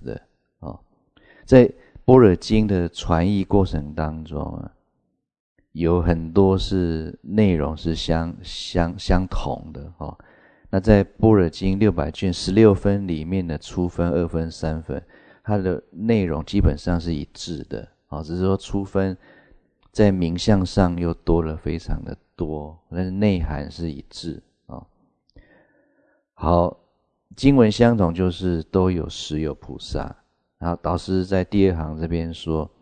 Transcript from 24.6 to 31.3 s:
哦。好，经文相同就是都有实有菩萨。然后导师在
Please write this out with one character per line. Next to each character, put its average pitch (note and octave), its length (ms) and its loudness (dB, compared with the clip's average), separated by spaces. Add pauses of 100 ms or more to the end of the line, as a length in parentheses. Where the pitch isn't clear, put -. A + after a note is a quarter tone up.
哦。 - 200 -18 (1500)
好， F2 420 0 (580)
经 C#3 220 4
文 A2+ 140 6
相 A#2 260 2
同 E2+ 180 0
就 F2+ 160 0
是 F2 340 -4
都 F#2 280 0
有 D#2+ 160 -4
实 D#2 320 -8
有 D#2 140 -4
菩 - 220 -16
萨。 - 400 -10 (420)
然 E2+ 120 -4
后 E2+ 100 -4
导 E2+ 160 -2
师 F#2 280 -2
在 F#2+ 180 0